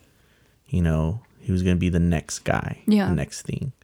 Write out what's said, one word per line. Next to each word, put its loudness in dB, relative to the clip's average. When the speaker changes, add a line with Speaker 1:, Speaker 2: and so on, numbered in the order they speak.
Speaker 1:
You -2
know, 0
he -6
was 2
gonna 2
be 0
the 2
next 0
guy, -4
Speaker 2:
Yeah. 4
Speaker 1:
the 0
next -6
thing. -6